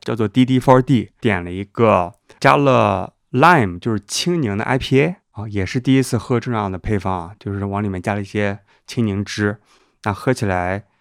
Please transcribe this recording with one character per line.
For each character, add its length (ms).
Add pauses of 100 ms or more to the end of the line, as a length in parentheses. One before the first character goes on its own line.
叫 140
做 120
D 160
D 160
four 220
D， 300 (100)
点 220
了 80
一 120
个 500 (260)
加 180
了 560 (180)
lime， 460
就 180
是 120
青 340
柠 160
的 60
I 160
P 220
A， 140 (160)
啊， 160
也 160
是 160
第 160
一 60
次 160
喝 220
这 120
样 200
的 80
配 180
方 300
啊， 120
就 140
是 120
往 180
里 40
面 140
加 140
了 60
一 20
些 360 (280)
青 180
柠 200
汁， 320 (460)
那 100
喝 200
起 120
来 400 (160)